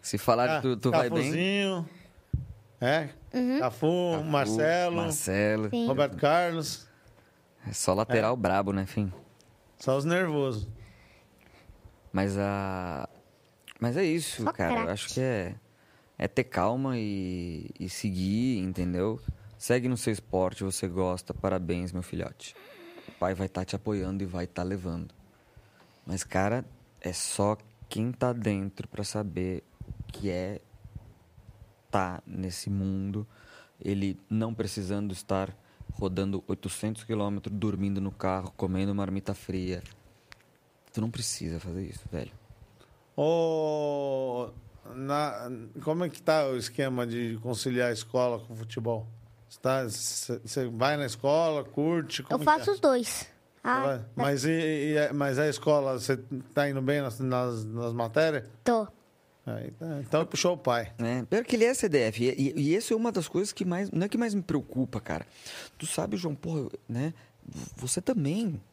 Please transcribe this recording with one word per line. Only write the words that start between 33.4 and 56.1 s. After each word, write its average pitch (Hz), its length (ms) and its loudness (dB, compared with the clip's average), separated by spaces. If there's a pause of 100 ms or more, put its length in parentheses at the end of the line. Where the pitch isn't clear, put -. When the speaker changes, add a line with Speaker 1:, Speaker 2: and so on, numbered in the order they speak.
Speaker 1:
ele 98 380 -2 (100)
não 110 260 0
precisando 101 580 -4
estar 95 420 -2 (380)
rodando 95 560 -2
oitocentos 107 560 -4
quilômetros, 101 520 -2
dormindo 98 440 0
no 98 120 -2
carro, 92 440 -2
comendo 95 380 0
marmita 98 400 -2
fria. 92 480 -6 (1120)
Tu - 80 -4
não 113 100 0
precisa 85 500 -6
fazer 92 240 -6
isso, - 160 -12 (100)
velho. 76 200 -6 (840)
Speaker 2:
Ô, 147 1300 0 (460)
na, 135 560 -2 (340)
como 165 200 0
é 170 40 0
que 135 120 -10
tá 156 260 4
o 131 100 0
esquema 123 500 0
de 117 360 -4
conciliar 123 480 0
a - 20 0
escola 120 480 0
com 113 120 -14
o 113 40 -10
futebol? 113 500 -4 (420)
Você - 120 -20
tá, 131 280 0
cê, - 560 -4
cê 123 240 -2
vai 123 280 2
na 143 100 -2
escola, 143 580 2
curte, 156 580 0
como - 120 -2
Speaker 3:
Eu 254 60 4
Speaker 2:
que - 40 -6
Speaker 3:
faço 311 260 6
Speaker 2:
é? - 20 4
Speaker 3:
os 392 80 0
dois. 247 480 2 (340)
Ah, 254 200 2
Speaker 2:
Vai. 135 160 0
Speaker 3:
tá. 110 60 -8 (120)
Speaker 2:
Mas 143 280 2
e, 156 60 4 (420)
e 151 60 6
a, 147 140 4
mas 139 260 2
a 151 100 4
escola, 143 500 4
você 123 180 2 (380)